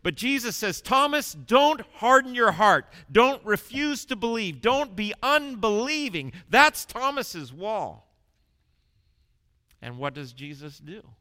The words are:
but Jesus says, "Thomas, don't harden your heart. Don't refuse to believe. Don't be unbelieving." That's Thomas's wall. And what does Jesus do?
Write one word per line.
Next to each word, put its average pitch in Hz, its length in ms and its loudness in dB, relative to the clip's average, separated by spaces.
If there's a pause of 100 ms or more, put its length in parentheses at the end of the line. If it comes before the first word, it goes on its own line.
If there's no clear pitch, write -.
but 175 120 -2
Jesus 240 420 -4
says, 196 260 -6
"Thomas, 285 500 0
don't 262 480 2 (140)
harden 254 400 2
your 226 180 4
heart. 170 340 4 (240)
Don't 247 360 4
refuse 269 600 -4
to 254 100 -6
believe. 208 440 -4
Don't 254 340 0
be 208 280 -4
unbelieving." 247 1080 -2 (180)
That's 285 340 4
Thomas's 233 680 -6
wall. 160 640 -8 (1700)
And 123 180 -14
what 139 160 -8
does 135 180 -14
Jesus 143 460 -18
do? 160 240 -20 (180)